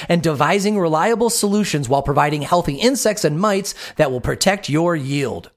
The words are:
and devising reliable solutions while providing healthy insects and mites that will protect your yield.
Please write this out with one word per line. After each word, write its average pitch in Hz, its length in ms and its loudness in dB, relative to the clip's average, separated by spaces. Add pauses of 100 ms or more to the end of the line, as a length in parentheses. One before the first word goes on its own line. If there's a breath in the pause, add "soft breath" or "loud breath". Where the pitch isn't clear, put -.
and 175 120 2
devising 170 560 0
reliable 196 520 2
solutions 202 580 0
while 139 160 2
providing 147 380 0
healthy 170 340 0
insects 214 480 0
and 151 160 2
mites 196 340 0 (220 loud breath)
that 147 160 2
will 127 80 -4
protect 190 480 -2
your 165 260 0
yield. 135 640 -4